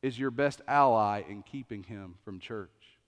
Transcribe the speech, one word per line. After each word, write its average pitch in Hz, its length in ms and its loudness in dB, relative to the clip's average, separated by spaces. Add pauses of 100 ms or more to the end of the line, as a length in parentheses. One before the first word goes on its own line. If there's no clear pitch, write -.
is 127 160 -2
your 135 140 -2
best 139 380 0
ally 110 580 6
in 101 160 -12
keeping 117 400 -12
him 95 400 -14
from 98 160 -12
church. - 580 -12 (100)